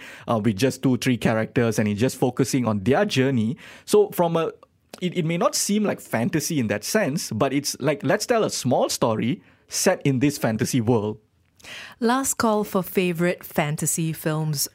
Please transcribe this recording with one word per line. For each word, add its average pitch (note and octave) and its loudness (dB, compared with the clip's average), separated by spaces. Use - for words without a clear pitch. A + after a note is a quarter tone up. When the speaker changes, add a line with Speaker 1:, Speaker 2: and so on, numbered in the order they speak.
Speaker 1:
uh, A2+ 0
with G#2 2
just B2+ 0
two, B2+ 2
three B2 0
characters, A2+ 0
and G#2+ 2
he's G#2 -2
just B2+ 0
focusing B2+ 0
on G#2+ 0
their C#3+ 4
journey. C3 0
So G#3 4
from E3 0
a, D#3+ 0
it, F3+ -2
it E3 0
may E3+ 0
not C#4 0
seem G#3 0
like D#3+ -2
fantasy C#3 -2
in A#2 0
that G#2 -4
sense, D#3+ -2
but B2+ 0
it's - -2
like, D3 -2
let's F3+ 0
tell A3+ 2
a C#3+ 0
small D#3+ 0
story A#2 0
set - 0
in C#3 2
this C#3+ 2
fantasy A#2+ 0
world. A2 0
Speaker 2:
Last B3+ 0
call G#3+ 2
for G3+ 0
favorite F3 0
fantasy D#3 -2
films D#3 -2